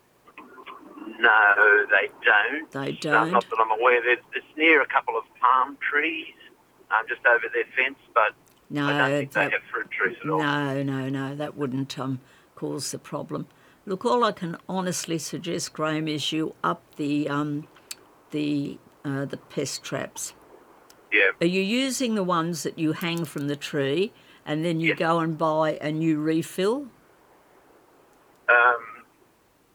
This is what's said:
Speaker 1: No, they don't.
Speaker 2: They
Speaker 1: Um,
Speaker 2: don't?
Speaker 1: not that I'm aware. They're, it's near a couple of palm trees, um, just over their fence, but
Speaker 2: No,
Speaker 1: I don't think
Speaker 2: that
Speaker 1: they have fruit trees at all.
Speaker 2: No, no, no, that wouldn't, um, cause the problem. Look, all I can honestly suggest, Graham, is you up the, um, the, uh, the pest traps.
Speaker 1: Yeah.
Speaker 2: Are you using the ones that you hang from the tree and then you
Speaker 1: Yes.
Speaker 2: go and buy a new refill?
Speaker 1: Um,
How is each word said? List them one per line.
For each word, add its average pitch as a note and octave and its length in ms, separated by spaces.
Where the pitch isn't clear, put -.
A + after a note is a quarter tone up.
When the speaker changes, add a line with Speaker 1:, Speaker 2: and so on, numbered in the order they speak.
Speaker 1:
No, G#2 720
they G#2 180
don't. A#2+ 460
Speaker 2:
They C#3 200
Speaker 1:
Um, D3 100
Speaker 2:
don't? A2+ 320
Speaker 1:
not A#2+ 180
that A#2 100
I'm A2 180
aware. A#2+ 240
They're, A#2+ 140
it's C3 120
near D#3 240
a B2 60
couple - 320
of A2+ 60
palm C3 400
trees, D#3+ 540
um, A2 180
just A#2+ 180
over A#2 260
their A#2 120
fence, C3 220
but G#2+ 200
Speaker 2:
No, D3 160
Speaker 1:
I C#3+ 120
don't C#3 200
think C3+ 140
Speaker 2:
that G2 180
Speaker 1:
they - 60
have - 140
fruit - 200
trees F#2 320
at - 80
all. - 100
Speaker 2:
No, C#3+ 420
no, C3+ 260
no, C3+ 260
that D3 220
wouldn't, C3+ 420
um, C3 220
cause D3 380
the - 60
problem. D3+ 480
Look, F#3 180
all A#3+ 200
I G#3+ 80
can E3+ 240
honestly F3+ 500
suggest, E3 540
Graham, D#3 360
is D3+ 240
you D#3+ 300
up E3+ 200
the, D3 320
um, D3 380
the, D3 480
uh, C#3 200
the C#3 140
pest - 440
traps. - 520
Speaker 1:
Yeah. F#3+ 180
Speaker 2:
Are E3+ 60
you F3+ 160
using B3 520
the G#3 80
ones E3+ 400
that - 160
you D#3 140
hang E3+ 320
from C#3+ 240
the C#3+ 80
tree C#3+ 560
and D3+ 180
then E3 160
you E3 100
Speaker 1:
Yes. - 80
Speaker 2:
go E3+ 200
and E3 180
buy D#3 440
a D3+ 100
new D#3 300
refill? F#3 680
Speaker 1:
Um, A#2+ 560